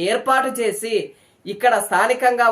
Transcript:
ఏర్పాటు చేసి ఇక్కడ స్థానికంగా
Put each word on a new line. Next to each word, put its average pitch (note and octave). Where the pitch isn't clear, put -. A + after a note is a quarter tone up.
ఏర్పాటు C4
చేసి A3
ఇక్కడ G3+
స్థానికంగా A#3+